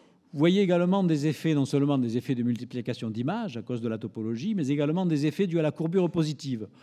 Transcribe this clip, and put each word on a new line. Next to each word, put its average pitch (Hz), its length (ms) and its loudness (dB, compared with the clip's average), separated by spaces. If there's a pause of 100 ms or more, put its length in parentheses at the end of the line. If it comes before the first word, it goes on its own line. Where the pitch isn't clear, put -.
(340)
Vous 147 60 -4
voyez 180 220 6
également 180 420 4
des 156 240 2
effets, 156 280 0
non 139 100 2
seulement 143 320 2
des 120 200 0
effets 123 180 -2
de 120 80 -2
multiplication 120 680 -4
d'images 135 480 -4
à 104 60 -8
cause 123 180 -6
de 117 60 -2
la 113 100 -2
topologie, 113 560 -6
mais 165 140 -2
également 147 380 2
des 156 200 2
effets 190 220 0
dus 170 120 0
à - 20 2
la 151 100 2
courbure 170 380 0
positive. 139 580 -2 (160)